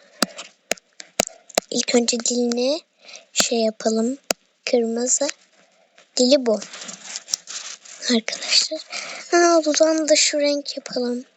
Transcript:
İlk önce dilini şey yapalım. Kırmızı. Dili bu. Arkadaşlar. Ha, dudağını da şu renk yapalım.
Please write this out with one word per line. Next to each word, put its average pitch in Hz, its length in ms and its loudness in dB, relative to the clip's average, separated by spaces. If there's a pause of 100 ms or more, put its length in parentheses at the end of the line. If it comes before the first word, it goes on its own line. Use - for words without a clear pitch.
(1700)
İlk 240 240 -2
önce 240 260 2
dilini 240 600 0 (520)
şey - 260 0
yapalım. 220 600 0 (520)
Kırmızı. 240 580 0 (880)
Dili 254 300 4
bu. 214 140 2 (1500)
Arkadaşlar. - 680 -2 (500)
Ha, 339 340 6
dudağını 311 440 2
da 302 80 6
şu 302 240 2
renk 285 360 0
yapalım. 247 480 -4 (120)